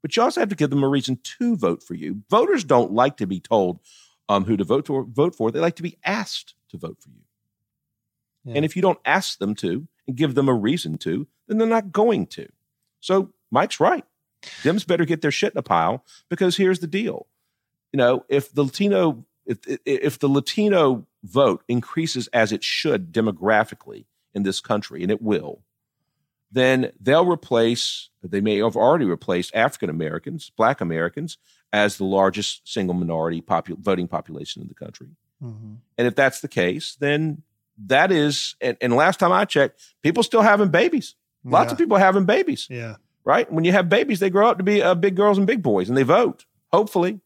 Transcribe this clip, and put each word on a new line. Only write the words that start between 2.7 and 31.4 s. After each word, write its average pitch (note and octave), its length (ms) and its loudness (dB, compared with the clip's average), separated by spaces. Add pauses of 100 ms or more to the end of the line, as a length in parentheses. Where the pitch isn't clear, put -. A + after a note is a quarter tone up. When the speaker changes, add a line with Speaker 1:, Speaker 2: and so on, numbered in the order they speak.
Speaker 1:
like B2+ 260 0
to G#2 80 -6
be F#2 140 -6
told, F#2 380 0 (500)
um, G2+ 180 2
who G#2+ 100 0
to G2 80 0
vote C3+ 220 -2
for, C3+ 180 -4
vote C#3 300 -2
for. G#3+ 160 -2
They F#3+ 100 -4
like E3+ 160 0
to E3+ 60 -14
be E3+ 220 -10
asked - 500 -8 (160)
to - 60 -18
vote E2 240 -14
for - 100 -20
you. A#1 120 -20 (1200)
Speaker 2:
Yeah. A#2 120 -14
Speaker 1:
And D3 80 0
if D3+ 120 -4
you F3+ 60 -2
don't F3+ 220 2
ask E3+ 340 0
them G2+ 180 -4
to G#2+ 300 -4 (200)
and C3 100 -8
give C#3+ 180 0
them C#3 140 2
a B2+ 60 4
reason G#2+ 440 -4
to, G2+ 280 -6 (200)
then G#3+ 120 -4
they're A3+ 100 2
not G#3+ 240 -2
going G#3 340 0 (120)
to. - 100 -16 (520)
So F#3+ 300 -2 (200)
Mike's D#3 300 0
right. C4 240 2 (580)
Dems F3 240 0
better E3+ 180 2
get D#3+ 180 -2
their D3+ 80 0
shit - 240 -2
in - 40 -4
a C#3 40 -6
pile, F2+ 420 0 (240)
because F3+ 280 0
here's F#3 240 2
the F3 60 -8
deal. - 400 -6 (680)
You C3+ 60 -4
know, B2 300 4
if C#3 240 0
the C#3+ 120 2
Latino, E3+ 600 0 (220)
if, A2 200 -6
if, - 200 -6
if C#3 320 -2
the D3 100 0
Latino C#3+ 800 2 (180)
vote A#2+ 440 2
increases B2 600 -4
as A2 240 2
it G#2 100 -4
should G2 500 -4
demographically A2 920 -2 (300)
in G2+ 100 -4
this F#2+ 160 -4
country, - 420 -6
and F#2 80 -4
it G#2+ 120 -2
will, - 400 -4 (880)
then B2+ 500 0
they'll C#3+ 260 4
replace, A#2 840 -2 (140)
they G2 180 -4
may G#2 180 0
have G#2+ 180 -2
already C3+ 280 4
replaced F2+ 500 -4
African A2+ 360 -2
Americans, E2 680 -8
Black A#2 240 2
Americans, F2 560 -6 (360)